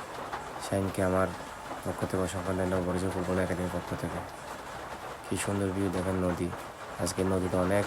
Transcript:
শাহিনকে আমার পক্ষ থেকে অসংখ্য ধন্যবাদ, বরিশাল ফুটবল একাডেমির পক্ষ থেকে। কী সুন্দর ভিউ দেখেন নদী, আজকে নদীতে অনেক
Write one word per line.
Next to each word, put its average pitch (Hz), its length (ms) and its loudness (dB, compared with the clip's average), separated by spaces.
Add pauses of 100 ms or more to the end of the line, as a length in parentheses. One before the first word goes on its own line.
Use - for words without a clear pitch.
(680)
শাহিনকে 98 340 2
আমার 92 240 6 (580)
পক্ষ 90 140 -2
থেকে 92 240 0
অসংখ্য 92 300 0
ধন্যবাদ, 92 340 2
বরিশাল 90 220 2
ফুটবল 90 300 0
একাডেমির 90 340 0
পক্ষ 87 160 -4
থেকে। 87 300 -2 (1120)
কী 101 80 0
সুন্দর 98 300 2
ভিউ 98 220 2
দেখেন 92 260 2
নদী, 90 320 2 (520)
আজকে 87 240 0
নদীতে 92 340 4
অনেক 98 300 4